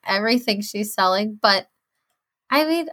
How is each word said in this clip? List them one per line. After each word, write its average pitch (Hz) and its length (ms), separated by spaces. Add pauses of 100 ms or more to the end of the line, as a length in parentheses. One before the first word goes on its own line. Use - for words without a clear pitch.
everything 220 560
she's 208 320
selling, 202 480
but 196 280 (840)
I 294 120
mean, 320 280